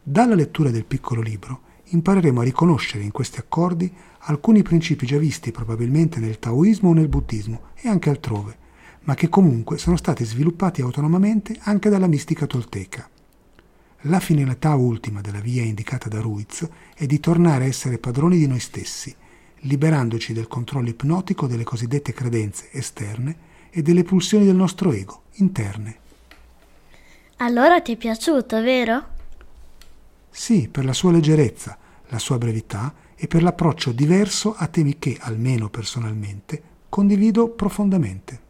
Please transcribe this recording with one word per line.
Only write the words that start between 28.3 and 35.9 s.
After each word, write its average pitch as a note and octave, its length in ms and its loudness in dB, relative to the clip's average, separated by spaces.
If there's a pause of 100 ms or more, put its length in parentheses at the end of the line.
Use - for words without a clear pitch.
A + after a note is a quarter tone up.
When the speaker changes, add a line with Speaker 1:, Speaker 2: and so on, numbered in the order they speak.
Speaker 2:
vero? B3 440 0 (1200)
Speaker 1:
Sì, F#3 380 0
per - 160 -6
la C3 80 0
sua F3 220 4
leggerezza, D3+ 640 2 (300)
la A#2 120 -6
sua C3 180 -2
brevità A2+ 560 -4 (220)
e - 120 -8
per E3 140 2
l'approccio E3+ 520 0
diverso F#3+ 600 0
a D#3+ 140 -6
temi D3 320 0
che, B2 180 -4
almeno A2+ 520 -2
personalmente, G#2+ 920 -8 (280)